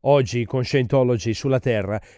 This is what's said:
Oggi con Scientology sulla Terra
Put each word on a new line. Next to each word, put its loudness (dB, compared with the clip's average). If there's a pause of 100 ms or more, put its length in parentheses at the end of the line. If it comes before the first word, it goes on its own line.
Oggi 2
con -4
Scientology 0
sulla -2
Terra -2 (180)